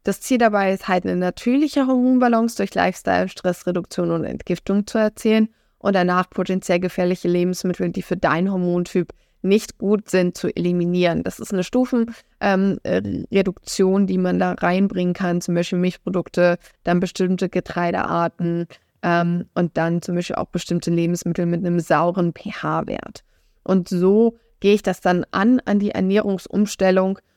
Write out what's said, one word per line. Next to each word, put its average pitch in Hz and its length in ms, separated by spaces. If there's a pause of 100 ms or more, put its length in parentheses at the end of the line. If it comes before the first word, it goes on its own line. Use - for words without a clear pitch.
Das 202 160
Ziel - 180
dabei 208 360
ist - 160
halt, 185 160
eine 180 100
natürliche 254 720
Hormonbalance 247 720
durch 196 180
Lifestyle, 185 540
Stressreduktion 175 840
und 165 140
Entgiftung 196 600
zu - 140
erzielen 220 480 (320)
und 196 160
danach 180 340
potenziell 185 520
gefährliche 180 480
Lebensmittel, 175 600
die 180 120
für - 160
deinen 175 340
Hormontyp 175 640 (300)
nicht 196 340
gut 202 320
sind, 180 280
zu 180 160
eliminieren. 175 680
Das 185 160
ist 220 140
eine 185 100
Stufen-, 240 500 (280)
ähm, 196 420
äh, - 180 (300)
Reduktion, 190 760
die 185 100
man 180 220
da 180 140
reinbringen 180 600
kann, 175 260
zum 175 160
Beispiel 175 240
Milchprodukte, 175 800 (260)
dann 175 160
bestimmte 185 480
Getreidearten, 170 1200 (360)
ähm, 170 500
und 175 220
dann 165 260
zum 175 140
Beispiel 175 220
auch - 100
bestimmte - 420
Lebensmittel 170 560
mit 170 200
einem 175 160
sauren 170 500
P-H-Wert. - 920 (380)
Und 185 260
so 202 480 (240)
gehe 202 120
ich 214 80
das 185 200
dann 180 300
an, 240 340
an 202 140
die 202 120
Ernährungsumstellung 190 1300 (160)